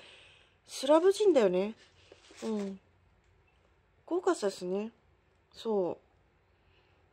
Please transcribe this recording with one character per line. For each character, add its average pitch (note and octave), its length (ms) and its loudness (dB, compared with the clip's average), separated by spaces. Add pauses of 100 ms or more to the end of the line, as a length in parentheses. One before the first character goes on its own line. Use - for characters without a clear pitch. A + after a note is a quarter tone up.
(680)
ス - 200 -10
ラ D#4 140 6
ブ F#4+ 120 6
人 G4+ 200 4
だ C#4+ 80 4
よ G3+ 80 4
ね。 F#3+ 260 -2 (680)
う - 20 -10
ん。 G3+ 320 -6 (1300)
コ E4 140 -4
ー - 20 -2
カ - 140 0
サ G3+ 160 -2
ス F#3+ 140 -10
ね。 G3+ 260 -6 (640)
そ G3 460 -4 (1160)